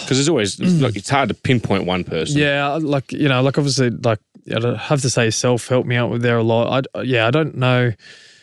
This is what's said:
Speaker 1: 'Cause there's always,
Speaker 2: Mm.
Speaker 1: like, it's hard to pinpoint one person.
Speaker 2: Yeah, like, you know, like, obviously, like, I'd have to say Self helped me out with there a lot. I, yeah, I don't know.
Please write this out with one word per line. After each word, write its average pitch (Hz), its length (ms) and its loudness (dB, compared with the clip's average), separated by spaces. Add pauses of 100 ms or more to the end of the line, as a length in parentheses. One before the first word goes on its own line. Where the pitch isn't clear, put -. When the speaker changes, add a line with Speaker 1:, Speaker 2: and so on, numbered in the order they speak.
Speaker 1:
'Cause 131 80 2
there's 139 120 0
always, 110 280 0
Speaker 2:
Mm. 175 240 2
Speaker 1:
like, 113 160 0
it's - 140 -8
hard 135 180 2
to 95 80 -4
pinpoint 110 480 0
one 90 180 -2
person. 143 380 -2
Speaker 2:
Yeah, 143 320 0 (100)
like, 143 300 -4
you 147 160 0
know, 127 120 2
like, 135 160 2
obviously, 131 340 0
like, 113 280 0 (340)
I'd 113 120 -2 (120)
have 139 260 -2
to 127 80 0
say 113 200 0
Self 123 380 0
helped 127 180 0
me 123 80 -2
out 120 160 0
with 117 120 -4
there 120 140 2
a 113 60 2
lot. 117 540 0
I, 98 60 -6
yeah, 117 260 0
I - 20 2
don't 151 280 0
know. 123 340 2 (500)